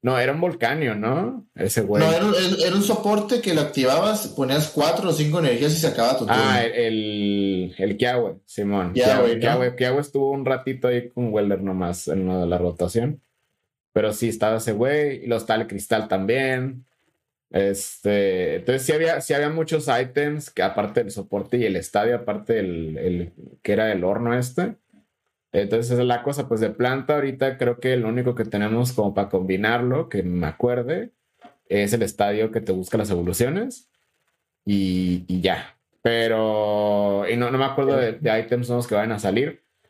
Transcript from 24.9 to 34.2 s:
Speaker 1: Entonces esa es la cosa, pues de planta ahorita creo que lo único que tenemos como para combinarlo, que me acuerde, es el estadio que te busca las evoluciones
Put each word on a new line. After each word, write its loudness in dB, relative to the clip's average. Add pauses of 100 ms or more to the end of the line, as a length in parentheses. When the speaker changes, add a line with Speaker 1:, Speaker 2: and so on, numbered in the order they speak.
Speaker 1:
Entonces 0
esa 2
es 2
la 0
cosa, -4
pues 0
de 2
planta 0
ahorita -2
creo 0
que 0
lo 0
único 0
que -2
tenemos 0
como 0
para 0
combinarlo, 0
que -2
me -2
acuerde, -2 (580)
es 2
el 0
estadio 0
que -2
te -2
busca -2
las -2
evoluciones -2 (760)